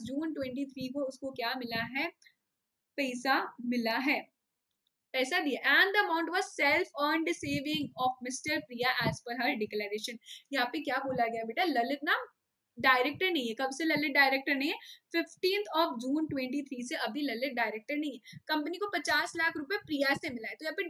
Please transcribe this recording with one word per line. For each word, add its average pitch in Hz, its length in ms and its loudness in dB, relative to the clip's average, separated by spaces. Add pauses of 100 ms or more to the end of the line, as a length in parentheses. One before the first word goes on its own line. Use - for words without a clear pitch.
June 294 260 -2
twenty 269 380 -4
three 262 240 -6
को 285 120 0
उसको 262 260 -8
क्या 240 260 -2
मिला 233 320 -2
है? 285 160 -2 (920)
पैसा 254 400 2 (380)
मिला 226 220 2 (100)
है, 262 120 4 (920)
पैसा 262 320 2
दिया। 269 320 4
And 392 220 6
the 403 80 4
amount 330 300 0
was 392 200 0
self 302 480 2
earned 320 320 2
saving 285 500 -2 (120)
of 254 240 2
mister 302 420 -2
Priya 247 320 0 (100)
as - 180 -2
per 240 200 -6
her 285 180 2
declaration। 214 580 -4 (320)
यहाँ 254 200 2
पे 311 100 -4
क्या 262 240 0
बोला 254 200 2
गया 226 180 -4
बेटा, 320 280 0
ललित 269 380 0
ना 494 100 2 (560)
डायरेक्टर 269 540 4
नहीं 254 160 0
है। 226 80 -2
कब 269 220 -2
से 339 80 -2
ललित 302 280 2
डायरेक्टर 269 420 4
नहीं 277 140 0
है? 403 60 -2 (380)
fifteenth 370 520 0 (140)
of 320 240 2
June 294 260 0
ट्वेंटी 269 380 -2
थ्री 247 220 -8
से 320 60 -4 (120)
अभी 220 160 -4
ललित 254 320 -2
डायरेक्टर 220 420 -2
नहीं 294 140 -2
है। - 260 -14 (100)
कंपनी 311 300 0
को 403 160 -2
पचास 330 440 0
लाख 330 200 0
रुपए 320 200 -2 (100)
प्रिया 277 260 2
से 302 160 -2
मिला 220 200 -8
है, - 60 -10
तो 311 100 -12
यहाँ 311 120 -4
पे 392 120 -2